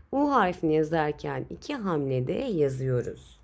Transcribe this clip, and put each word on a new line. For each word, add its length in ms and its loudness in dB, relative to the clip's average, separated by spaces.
U 200 2
harfini 420 2
yazarken 760 0
iki 260 -8
hamlede 580 0
yazıyoruz. 1120 -2